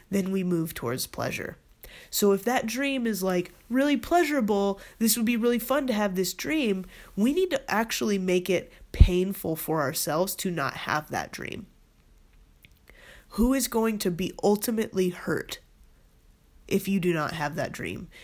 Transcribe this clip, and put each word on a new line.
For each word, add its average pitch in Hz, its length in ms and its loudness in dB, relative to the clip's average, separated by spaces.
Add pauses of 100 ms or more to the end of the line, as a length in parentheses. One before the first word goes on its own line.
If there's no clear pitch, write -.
than 190 220 0
we 190 140 0
move 165 280 0
towards 123 360 -4
pleasure. - 500 -6 (520)
So 202 220 4
if 196 120 0
that 233 220 0
dream 262 400 -2
is, 202 160 -2
like, 180 300 0 (160)
really 277 280 4
pleasurable, 214 840 2 (180)
this 226 180 2
would 233 100 0
be 240 100 2
really 240 220 2
fun 269 300 0
to 247 40 0
have 208 220 0
this 185 180 -2
dream, 233 540 -2 (300)
we 226 160 2
need 359 180 2
to - 200 -4
actually 220 480 0
make 185 300 0
it 180 240 -2 (200)
painful 185 640 4
for 160 240 -2
ourselves 156 560 -2
to 196 140 -2
not 147 240 -2
have - 360 -2
that 90 220 -4
dream. - 340 -10 (1600)
Who 240 220 4
is 269 160 2
going 226 300 0
to 202 120 0
be 175 220 -4 (100)
ultimately 208 680 2
hurt - 500 -6 (1080)
if 196 180 0
you 196 140 0
do 175 120 2
not 151 200 -2
have 151 240 -4
that - 160 -4
dream? - 360 -10 (160)